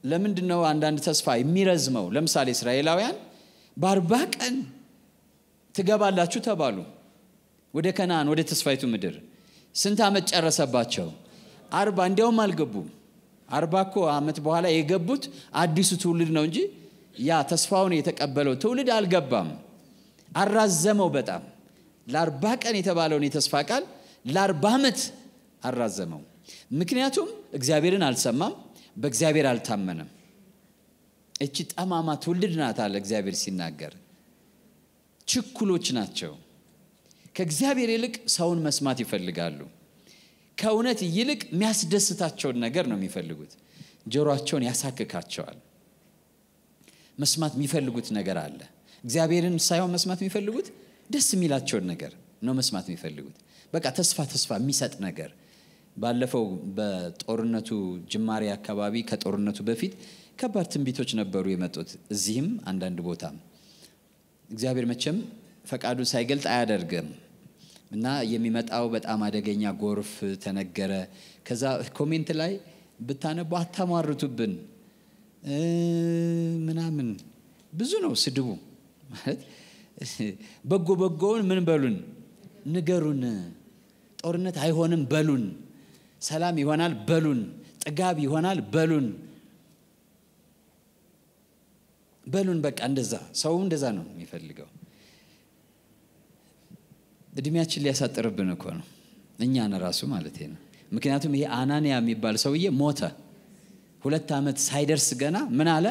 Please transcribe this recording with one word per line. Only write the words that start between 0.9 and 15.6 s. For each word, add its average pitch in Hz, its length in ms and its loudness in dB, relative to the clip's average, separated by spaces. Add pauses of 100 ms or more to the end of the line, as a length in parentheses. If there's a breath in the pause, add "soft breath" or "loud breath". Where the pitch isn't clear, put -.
ተስፋ 151 340 2
የሚረዝመው? 139 760 4
ለምሳሌ 147 380 2
እስራኤላውያን 143 680 2 (600 loud breath)
«በአርባ 185 340 4 (200)
ቀን 247 240 -2 (1200)
ትገባላችሁ» 196 680 4
ተባሉ። 151 360 0 (960)
ወደ 165 180 0
ከነዓን፣ 175 360 2
ወደ 156 160 4
ተስፋይቱ 139 420 0
ምድር። 98 300 -2 (600 loud breath)
ስንት 208 260 2
ዓመት 202 260 4
ጨረሰባቸው? 131 800 2 (640 loud breath)
አርባ። 190 340 2
እንዲያውም 220 340 6
አልገቡም። 143 500 0 (600)
አርባ 156 320 0
እኮ 190 140 -2 (140)
ዓመት 147 300 0
በኋላ 165 280 2
የገቡት 170 560 2 (300 loud breath)
አዲሱ 170 440 4